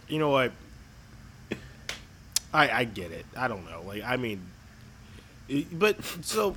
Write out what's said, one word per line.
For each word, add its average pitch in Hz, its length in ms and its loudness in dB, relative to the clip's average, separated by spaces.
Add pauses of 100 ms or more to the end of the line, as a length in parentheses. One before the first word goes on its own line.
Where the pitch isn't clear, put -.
you 156 100 0
know 156 120 4
what? 131 220 6 (2000)
I, 147 180 8
I 120 140 4
get 95 280 -6
it. - 120 -8 (120)
I 123 120 2
don't 98 160 -6
know. 82 220 -10
Like, 101 180 -6
I 123 120 2
mean, 110 260 0 (1040)
it, 143 300 -2
but 208 180 6 (260)
so 202 340 2